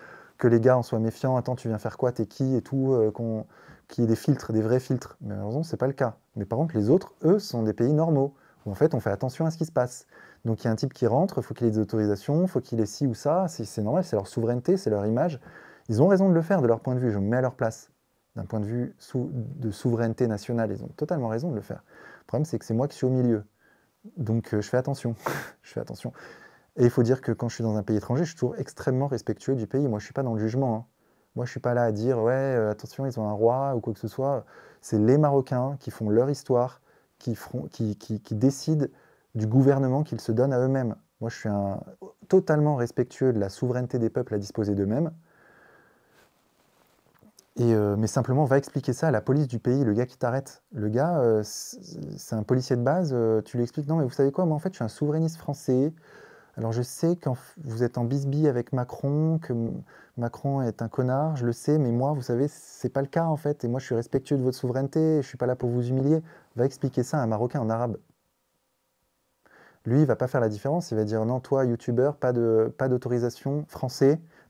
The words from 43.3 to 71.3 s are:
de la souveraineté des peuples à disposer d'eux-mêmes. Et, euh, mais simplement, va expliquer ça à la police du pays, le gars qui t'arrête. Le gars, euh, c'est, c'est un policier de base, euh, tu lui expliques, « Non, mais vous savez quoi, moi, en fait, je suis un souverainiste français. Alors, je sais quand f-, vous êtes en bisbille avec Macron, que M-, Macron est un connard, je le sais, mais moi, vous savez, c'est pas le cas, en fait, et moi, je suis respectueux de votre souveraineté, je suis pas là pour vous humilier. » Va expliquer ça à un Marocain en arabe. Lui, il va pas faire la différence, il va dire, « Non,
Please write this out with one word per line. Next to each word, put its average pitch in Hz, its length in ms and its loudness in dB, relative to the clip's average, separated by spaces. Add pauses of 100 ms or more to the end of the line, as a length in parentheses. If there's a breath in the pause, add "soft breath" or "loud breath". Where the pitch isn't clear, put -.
de 110 60 -2
la 98 100 -2
souveraineté 123 500 -4
des 113 100 2
peuples 123 240 -6
à 107 40 0
disposer 101 380 -2
d'eux-mêmes. 113 360 0 (2500 soft breath)
Et, 120 160 4
euh, 104 240 2
mais 110 100 2
simplement, 131 380 0
va 135 120 4
expliquer 139 360 -2
ça 165 160 0
à - 20 2
la 107 100 2
police 139 260 2
du 117 120 -6
pays, 135 240 2
le 107 100 2
gars 117 120 2
qui - 120 -12
t'arrête. 131 460 -4 (100)
Le 107 140 -4
gars, 147 320 0
euh, 113 240 4
c'est, - 760 -12
c'est - 180 -8
un 107 80 -2
policier 127 340 0
de 120 40 0
base, 151 320 2
euh, 110 280 2
tu - 160 -8
lui 120 60 2
expliques, « 139 260 -6
Non, 160 80 2
mais 151 80 2
vous 123 40 -2
savez 139 220 2
quoi, 185 140 0
moi, 156 100 0
en 151 40 -4
fait, 190 100 -6
je 185 60 -10
suis 117 100 -4
un 110 40 -4
souverainiste 160 480 -2
français. 143 560 0 (640 loud breath)
Alors, 113 140 -2
je 117 100 0
sais 165 360 -2
quand 135 160 -2
f-, - 240 -12
vous 123 260 -4
êtes 120 140 0
en 120 80 0
bisbille 139 420 0
avec 123 240 0
Macron, 147 680 0
que 160 120 -6
M-, 117 300 -2 (340 loud breath)
Macron 135 460 -4
est 117 200 -4
un 117 60 -4
connard, 135 480 0
je 123 100 -2
le 117 60 2
sais, 147 260 0
mais 131 140 2
moi, 127 220 0
vous 139 80 -4
savez, 123 260 0
c'est - 400 -8
pas 135 140 -2
le 139 60 -2
cas, 165 180 0
en 160 100 0
fait, 147 300 -4
et - 20 -2
moi, 123 140 -2
je - 40 -10
suis 123 100 -2
respectueux 135 420 -2
de 131 40 0
votre 127 160 0
souveraineté, 139 640 0
je 127 60 -6
suis - 100 -14
pas 123 100 0
là 127 100 0
pour 123 120 -2
vous 120 200 0
humilier. » 139 340 2 (320 loud breath)
Va 117 80 2
expliquer 135 400 0
ça - 160 -2
à 131 40 2
un 113 40 0
Marocain 117 320 0
en 110 100 -2
arabe. 113 280 -2 (1900 soft breath)
Lui, 120 140 4
il 151 60 6
va 123 100 4
pas 127 120 -2
faire 135 120 0
la 117 80 2
différence, 139 440 -4
il 117 40 -2
va 107 80 2
dire, « 110 220 -2
Non, 127 160 -2